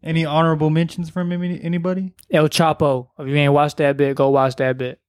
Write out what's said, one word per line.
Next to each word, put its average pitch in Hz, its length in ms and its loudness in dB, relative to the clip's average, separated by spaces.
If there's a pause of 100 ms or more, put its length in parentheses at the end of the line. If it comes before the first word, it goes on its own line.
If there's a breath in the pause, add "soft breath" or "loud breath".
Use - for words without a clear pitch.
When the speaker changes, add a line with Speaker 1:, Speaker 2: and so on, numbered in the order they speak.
Speaker 1:
Any 165 220 -2
honorable 156 460 0
mentions 165 400 -2
from 175 200 -6
any, 175 320 -6
anybody? 180 520 -4 (160)
Speaker 2:
El 156 180 4
Chapo. 147 600 0 (100)
If 139 100 -10
you 139 80 -4
ain't 143 160 4
watched 147 240 2
that 139 200 0
bit, 139 200 0
go 135 140 2
watch 135 260 2
that 131 220 -2
bit 131 200 -8 (100)